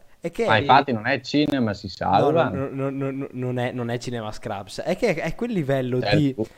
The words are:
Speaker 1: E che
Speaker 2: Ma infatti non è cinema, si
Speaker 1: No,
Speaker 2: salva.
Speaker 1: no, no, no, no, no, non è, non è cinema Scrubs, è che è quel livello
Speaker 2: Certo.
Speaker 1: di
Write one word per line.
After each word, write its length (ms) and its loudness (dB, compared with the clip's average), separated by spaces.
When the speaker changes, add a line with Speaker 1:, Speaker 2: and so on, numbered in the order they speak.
Speaker 1:
E 100 -6
che 160 -2
Speaker 2:
Ma 120 6
infatti 340 6
non 160 -2
è 140 0
cinema, 520 2
si 140 -12
Speaker 1:
No, 60 -12
Speaker 2:
salva. 560 4
Speaker 1:
no, 200 -4
no, 0 -
no, 200 -4
no, 220 -4
no, 200 -6
non 280 -4
è, 120 -2
non 180 -4
è 80 -2
cinema 360 -6
Scrubs, 480 -8
è 160 -2
che 180 0
è 200 -6
quel 160 -6
livello 500 0
Speaker 2:
Certo. 160 2
Speaker 1:
di 180 2